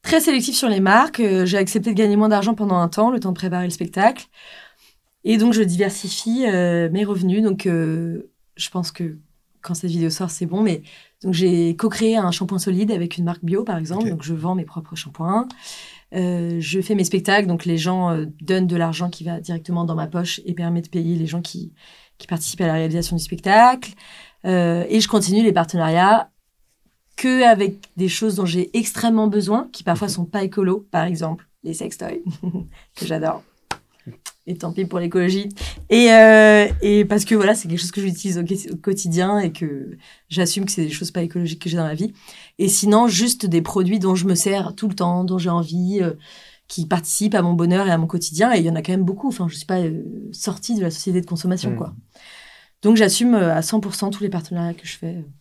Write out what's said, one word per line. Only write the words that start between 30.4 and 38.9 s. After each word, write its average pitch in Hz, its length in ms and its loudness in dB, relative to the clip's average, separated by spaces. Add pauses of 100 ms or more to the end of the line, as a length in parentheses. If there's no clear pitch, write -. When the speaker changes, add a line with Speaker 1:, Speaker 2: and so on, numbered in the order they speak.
Speaker 1:
écolos, 196 480 -2
par 165 140 0
exemple 160 420 -6 (160)
les 160 120 -8
sextoys, 180 480 -10 (180)
<laughs> - 560 -12
que - 80 -8
j'adore. 160 360 -4 (1040)
Et 180 120 -8
tant 170 160 -10
pis 190 100 -4
pour 185 160 -6
l'écologie. 185 480 0 (420)
Et, 233 220 8
euh, 214 560 10 (140)
et 208 240 4
parce 208 180 0
que 226 100 0
voilà, 208 220 4
c'est 180 140 -8
quelque 170 100 -2
chose 170 140 -6
que 202 80 -4
j'utilise 185 380 -4
au 175 40 -4
quai-, 190 300 -6
au - 20 -8
quotidien 190 640 0